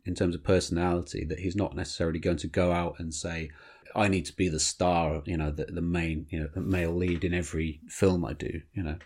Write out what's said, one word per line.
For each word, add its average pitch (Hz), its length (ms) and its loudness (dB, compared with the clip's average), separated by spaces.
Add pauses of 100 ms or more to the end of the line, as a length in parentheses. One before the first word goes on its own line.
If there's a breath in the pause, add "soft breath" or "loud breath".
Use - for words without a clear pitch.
in 92 100 -2
terms 87 200 2
of 76 100 -8
personality, 87 800 2
that 78 140 -4
he's 90 180 -2
not 98 180 0
necessarily 85 440 -2
going 85 200 0
to - 100 -6
go 90 240 4
out 87 260 0
and 82 160 -6
say, 82 360 -6 (440 loud breath)
"I 104 140 4
need 95 180 2
to - 100 -14
be 92 140 2
the 78 100 0
star," 82 640 2
you 87 140 -2
know, 76 140 0
the, 73 140 -4
the 85 140 -6
main, 82 480 0
you 82 120 -4
know, 76 120 -4
the 92 80 -4
male 85 340 0
lead 90 300 0
in 85 80 2
every 82 560 -2
film 90 380 4
I 65 80 -6
do. - 260 -6 (140)
You 101 80 -4
know, 78 240 -4